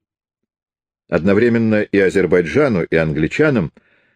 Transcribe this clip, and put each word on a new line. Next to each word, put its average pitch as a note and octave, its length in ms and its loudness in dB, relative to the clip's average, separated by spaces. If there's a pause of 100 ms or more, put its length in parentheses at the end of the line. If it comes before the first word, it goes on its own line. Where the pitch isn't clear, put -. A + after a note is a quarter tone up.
(1080)
Одновременно G#2+ 720 0
и G2 180 -2
Азербайджану, F2+ 840 0
и - 120 -4
англичанам D#2+ 800 -2 (420)